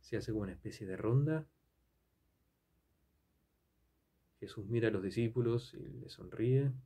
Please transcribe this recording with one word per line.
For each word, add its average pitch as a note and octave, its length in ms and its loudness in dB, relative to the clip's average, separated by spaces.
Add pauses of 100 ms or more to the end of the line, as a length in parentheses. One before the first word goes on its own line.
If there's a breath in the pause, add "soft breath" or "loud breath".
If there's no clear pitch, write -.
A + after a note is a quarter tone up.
Se - 160 -6
hace G#2+ 160 -2
como G#2+ 120 0
una F#2+ 80 -4
especie G2+ 340 -10
de F#2 100 -4
ronda. C#3+ 500 2 (3000)
Jesús G#2 260 -8
mira A2+ 220 2
a - 20 6
los G2 120 0
discípulos A#2 720 0
y - 100 -12
les - 300 -12
sonríe. B2+ 580 2 (140)